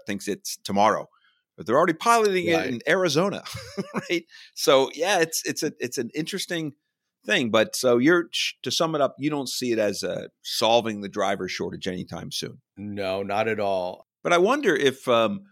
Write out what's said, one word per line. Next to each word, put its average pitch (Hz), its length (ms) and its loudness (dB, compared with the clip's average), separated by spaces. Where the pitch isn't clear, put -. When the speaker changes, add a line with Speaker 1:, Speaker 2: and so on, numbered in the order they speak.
Speaker 1:
thinks 101 220 -6
it's - 300 -6
tomorrow. 101 500 2
But 80 120 -14
they're 117 100 4
already 170 160 4
piloting 202 540 2
it 165 80 4
Speaker 2:
Right. 151 120 0
Speaker 1:
in 120 200 -6
Arizona, 170 560 2
<laughs> - 680 -10
right? 170 160 -2
So, 135 400 4
yeah, 180 240 0
it's, 160 260 -2
it's 151 160 -4
a, 147 180 -2
it's 123 200 -6
an 117 160 -6
interesting 165 580 -6
thing. 151 280 0
But 110 240 2
so 120 240 4
you're, 170 320 4
sh-, - 220 -4
to 127 80 -6
sum 165 240 0
it 143 60 0
up, 131 180 0
you 143 100 -2
don't 143 200 -4
see 123 220 -2
it 113 60 0
as, 101 260 0
uh, 90 260 -6
solving 113 600 2
the 98 80 -8
driver 95 380 -2
shortage 90 400 -8
anytime 92 440 -6
soon? - 300 -10
Speaker 2:
No, 98 460 -4
not 101 260 0
at 107 120 0
all. 95 480 -2
Speaker 1:
But 170 100 2
I 175 60 6
wonder 226 360 2
if, 131 320 0
um, 110 440 2